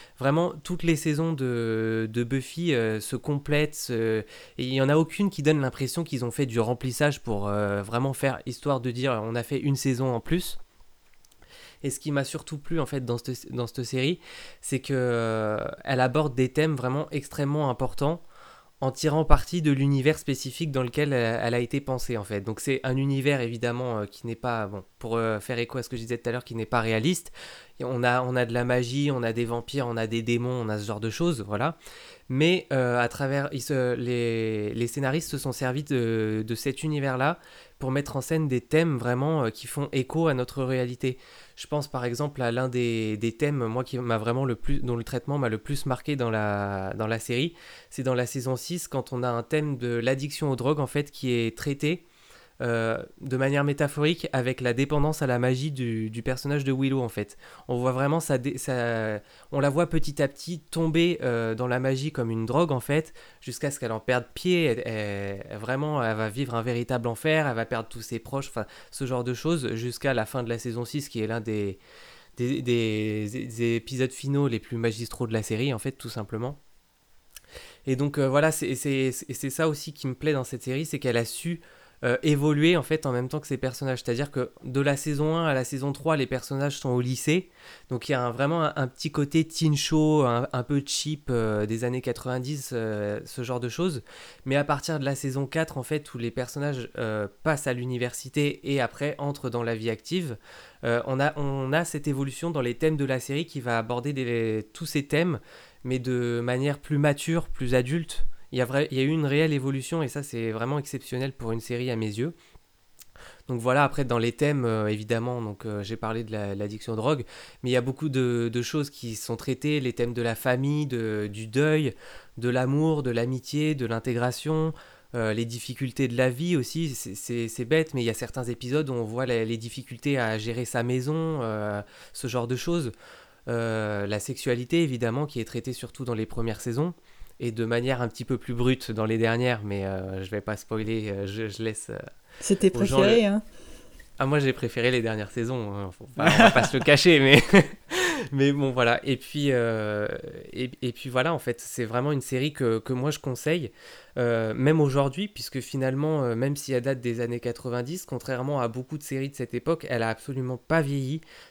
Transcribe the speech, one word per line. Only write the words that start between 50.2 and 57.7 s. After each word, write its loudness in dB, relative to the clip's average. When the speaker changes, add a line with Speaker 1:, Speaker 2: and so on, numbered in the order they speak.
Speaker 1:
aux 0
drogues, 0
en 0
fait, -2
qui -2
est 0
traité, -2
euh, 0
de -4
manière 4
métaphorique 0
avec 0
la 2
dépendance 2
à 2
la 4
magie 2
du, -2
du -8
personnage -2
de 0
Willow, 2
en -2
fait. -6
On -2